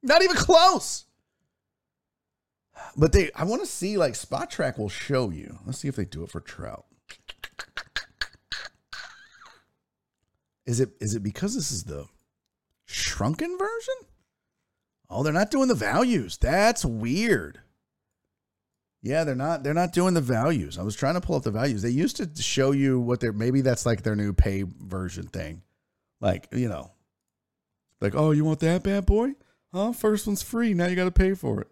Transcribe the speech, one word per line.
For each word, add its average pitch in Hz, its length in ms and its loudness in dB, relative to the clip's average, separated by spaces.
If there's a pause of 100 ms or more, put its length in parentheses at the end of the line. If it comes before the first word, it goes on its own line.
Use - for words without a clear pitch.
Not 294 200 8
even 359 140 4
close. 349 680 6 (1900)
But 151 160 6
they, 170 240 4
I - 80 -4
wanna 247 220 -2
see, 202 320 -4
like, 143 180 2
Spot - 340 -6
Track 135 280 -4
will 104 120 -4
show 127 420 -2
you. - 340 -12
Let's 127 140 -8
see 151 80 -6
if 135 80 -4
they 101 100 -2
do 80 180 -10
it - 60 -12
for - 100 -10
Trout. - 460 -14 (3750)
Is 120 140 -2
it, 127 200 2
is 107 160 -4
it 107 80 -4
because 185 320 -4
this 160 160 -4
is 101 140 -6
the 71 200 -10 (800)
shrunken 302 720 -4
version? 453 360 -4 (1160)
Oh, 123 140 -4
they're 151 100 0
not 202 180 2
doing 269 180 2
the 240 60 4
values. 139 600 0
That's 202 460 2
weird. 120 800 0 (1400)
Yeah, 147 220 -2
they're 143 120 -2
not, 143 280 -4
they're 143 100 0
not 143 200 0
doing 180 200 4
the 165 80 4
values. 117 560 0
I 87 60 -6
was 104 120 -4
trying 135 180 0
to 180 80 -2
pull 165 160 0
up 139 60 -2
the 117 80 -2
values. 110 300 -2
They 117 100 0
used 156 260 0
to 156 240 -6
show 135 300 2
you 135 280 4
what 123 220 0
they're, 117 100 0
maybe 120 300 2
that's, 123 240 2
like, 113 180 0
their 110 120 0
new 104 180 0
pay 98 300 2
version 92 640 -8
thing. 82 340 -10 (580)
Like, 95 320 -2
you 123 160 -2
know, 82 240 -8 (1080)
like, 101 140 -2
"Oh, 151 160 4
you 151 120 4
want 156 180 0
that 170 220 2
bad 196 220 0
boy? 233 300 2 (360)
Huh? 202 200 -2
First 214 340 0
one's 202 160 -2
free. 226 320 0
Now 175 140 2
you 180 80 0
gotta 180 160 0
pay 190 240 4
for 110 260 -4
it." - 100 -10